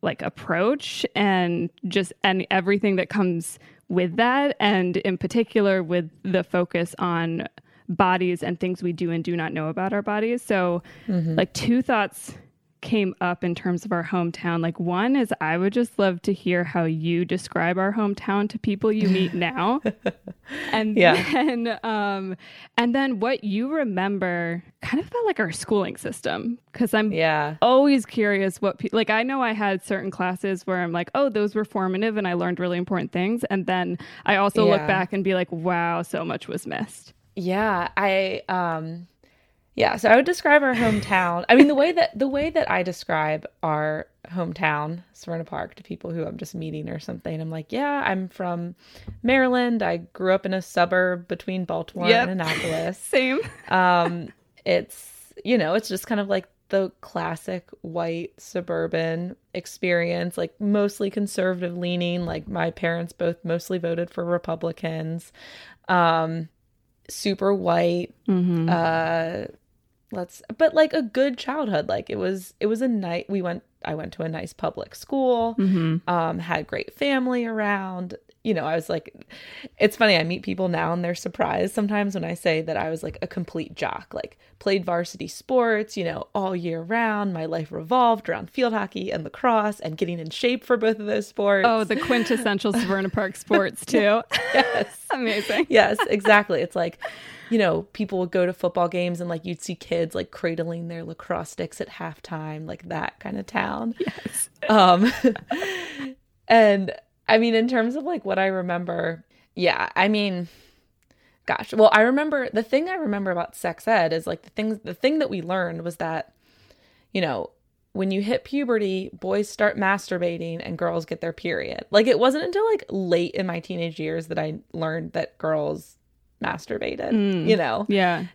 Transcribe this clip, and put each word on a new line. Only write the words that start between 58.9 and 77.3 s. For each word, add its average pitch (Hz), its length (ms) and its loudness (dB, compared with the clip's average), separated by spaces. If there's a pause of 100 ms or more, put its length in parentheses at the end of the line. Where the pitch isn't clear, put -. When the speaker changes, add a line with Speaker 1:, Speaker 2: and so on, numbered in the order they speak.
Speaker 2:
experience, 175 840 -2
like, 170 200 -6
mostly 202 520 2
conservative 185 680 -2
leaning. 175 480 -2
Like, 160 220 -6
my 170 240 -2
parents 170 420 -4
both 170 320 -2
mostly 170 320 -2
voted 170 320 -2
for 175 160 -6
Republicans. 165 1080 -4 (560)
Um, 165 600 2 (600)
super 196 440 0
white. 175 600 2 (140)
Speaker 1:
Mm-hmm. 180 420 4
Speaker 2:
Uh, 165 760 0 (640)
let's, 185 300 -10 (160)
but, 320 160 4
like, 311 200 6
a 311 80 2
good 254 360 0
childhood. 240 500 -2
Like, - 220 -2
it 214 80 -4
was, 185 420 -4
it - 60 -2
was 220 160 2
a 262 80 2
night, 185 400 -2
we 196 120 0
went, 180 220 -4 (220)
I 156 100 -4
went 160 180 -8
to 170 100 -6
a 165 60 -4
nice 160 240 -8
public - 420 -6
school, 240 600 0
Speaker 1:
Mm-hmm. 175 520 2
Speaker 2:
um, 170 300 0
had 170 280 -4
great - 260 -6
family 254 520 0